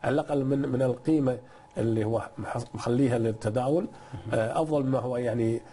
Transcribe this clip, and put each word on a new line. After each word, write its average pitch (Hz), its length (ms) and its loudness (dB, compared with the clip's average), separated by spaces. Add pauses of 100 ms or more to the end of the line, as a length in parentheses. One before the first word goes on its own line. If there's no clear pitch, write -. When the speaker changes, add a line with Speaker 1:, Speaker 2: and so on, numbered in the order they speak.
Speaker 1:
على 127 100 0
الأقل 147 300 0
من، 139 240 0
من 127 140 0
القيمة 131 560 2 (400)
اللي 110 260 2
هو 110 180 0 (160)
مح-، 117 360 -6
مخليها 120 440 2
للتداول، 113 640 0 (320)
Speaker 2:
مهم. 113 260 -4
Speaker 1:
آه، 120 220 0
أفضل 151 200 0
مما 131 160 2
هو 123 180 -2
يعني 117 440 0 (120)